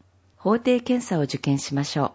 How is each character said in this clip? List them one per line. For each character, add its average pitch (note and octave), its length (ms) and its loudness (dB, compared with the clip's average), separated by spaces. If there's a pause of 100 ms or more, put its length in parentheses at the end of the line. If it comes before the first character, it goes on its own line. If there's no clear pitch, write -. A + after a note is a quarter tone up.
(360)
法 A3 240 0
定 B3 200 2
検 A#3+ 260 -2
査 F3 120 -2
を D3 60 2
受 C#3 160 -2
検 C#3 240 0
し - 100 -8
ま C#3 100 0
し D3 160 -4
ょ C3+ 160 0